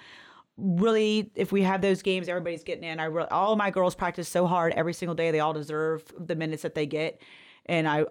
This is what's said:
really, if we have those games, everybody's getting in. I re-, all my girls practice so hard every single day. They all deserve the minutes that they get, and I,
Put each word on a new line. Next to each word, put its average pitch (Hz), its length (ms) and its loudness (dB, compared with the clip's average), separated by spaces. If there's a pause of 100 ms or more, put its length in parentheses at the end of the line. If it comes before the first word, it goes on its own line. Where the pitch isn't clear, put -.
(580)
really, 214 760 2
if 208 160 -2
we 196 120 4
have 190 180 2
those 190 200 2
games, 185 280 -2
everybody's 170 340 -4
getting 165 200 -8
in. 165 160 -8
I 160 60 -2
re-, 160 260 -2
all 196 240 2
my 202 160 2
girls 180 240 2
practice 175 320 -4
so 180 200 2
hard 170 260 2
every 165 200 0
single 170 220 -6
day. 165 160 0
They 156 80 2
all 156 140 2
deserve 156 500 -4 (160)
the 175 160 -6
minutes 156 280 -4
that 160 120 -6
they 156 100 0
get, 151 360 -4 (440)
and 160 220 2
I, 151 240 2